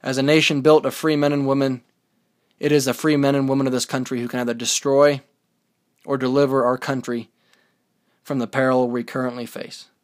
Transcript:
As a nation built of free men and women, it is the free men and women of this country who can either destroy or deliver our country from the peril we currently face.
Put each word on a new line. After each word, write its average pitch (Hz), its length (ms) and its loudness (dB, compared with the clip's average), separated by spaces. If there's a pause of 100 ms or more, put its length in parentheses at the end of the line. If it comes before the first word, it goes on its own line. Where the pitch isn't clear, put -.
As 131 160 -4
a 135 60 0
nation 147 380 2
built 151 240 6
of 127 100 -2
free 156 220 -2
men 147 160 2
and 143 120 -2
women, 135 380 0 (720)
it 147 140 -2
is 147 140 4
the 127 80 0
free 151 240 0
men 139 180 2
and 139 120 0
women 135 200 0
of 127 60 -2
this 123 120 -2
country 127 360 -6
who 120 60 -6
can 123 120 -6
either 120 140 -4
destroy 139 680 2 (840)
or 139 120 -4
deliver 131 460 2
our 123 140 0
country 120 520 -6 (960)
from 139 160 -4
the 117 80 -2
peril 131 420 2
we 120 140 -4
currently 123 420 -8
face. - 440 -16 (140)